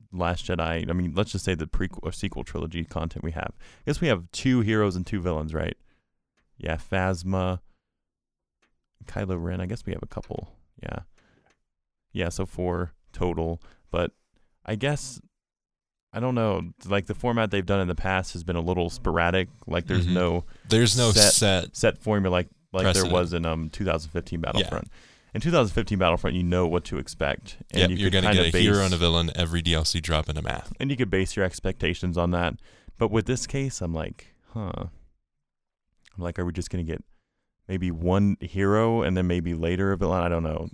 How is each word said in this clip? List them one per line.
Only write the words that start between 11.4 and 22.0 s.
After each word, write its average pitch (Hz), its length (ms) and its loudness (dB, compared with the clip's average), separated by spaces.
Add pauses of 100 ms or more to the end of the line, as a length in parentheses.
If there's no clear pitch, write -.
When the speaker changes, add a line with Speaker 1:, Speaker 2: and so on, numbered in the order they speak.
Speaker 1:
Yeah, 85 180 -2
so 95 160 -4
four 87 460 -4 (200)
total. 82 480 -2 (300)
But 85 220 0 (520)
I 110 100 -6
guess, 131 460 -4 (920)
I 117 80 -6
don't 127 140 0
know, 95 360 0 (160)
like, 98 200 0
the 104 80 -4
format 117 360 0
they've 98 160 2
done 98 140 2
in 90 80 0
the 90 60 -2
past 95 380 -2
has 85 100 -8
been 85 140 -2
a 85 40 0
little 87 300 0
sporadic. 87 580 2 (180)
Like, 85 200 -2
there's 98 200 2
Speaker 2:
Mm-hmm. 90 80 2
Speaker 1:
no 87 300 2 (240)
Speaker 2:
There's 110 280 4
no 120 160 4
Speaker 1:
set, 101 220 8
Speaker 2:
set 95 420 2
Speaker 1:
set - 220 2
formula 101 340 0